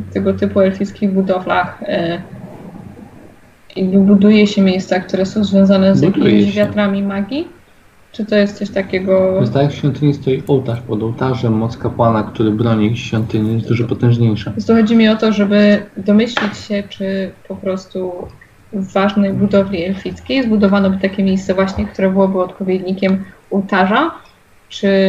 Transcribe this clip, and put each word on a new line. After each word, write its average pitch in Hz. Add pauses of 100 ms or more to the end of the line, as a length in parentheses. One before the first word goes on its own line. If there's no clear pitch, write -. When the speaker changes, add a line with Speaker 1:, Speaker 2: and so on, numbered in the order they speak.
(140)
Speaker 1:
tego 196
typu 202
elfickich 196
budowlach, 180
e, 180 (1500)
jakby 190
buduje 202
się 208
miejsca, 185
które 190
są 214
związane 196
z -
Speaker 2:
Buduje 202
Speaker 1:
jakimiś -
Speaker 2:
się. 208
Speaker 1:
wiatrami 202
magii? 202 (640)
Czy 214
to 214
jest 202
coś 202
takiego? 190
Speaker 2:
Jest -
tak, 143
w -
świątyni 143
stoi 131
ołtarz. 123
Pod 110
ołtarzem 120
moc 110
kapłana, 113
który 107
broni 110
świątyni, 110
jest 110
dużo 117
potężniejsza. 117
Speaker 1:
Więc 214
to 226
chodzi 226
mi 220
o 220
to, 220
żeby 202 (120)
domyślić 208
się, 202
czy 196 (160)
po 190
prostu 185 (460)
w 190
ważnej 202
budowli 196
elfickiej 190
zbudowano 202
by 190
takie 190
miejsce 190
właśnie, 190
które 190
byłoby 190
odpowiednikiem 190 (280)
ołtarza, 196 (580)
czy - (220)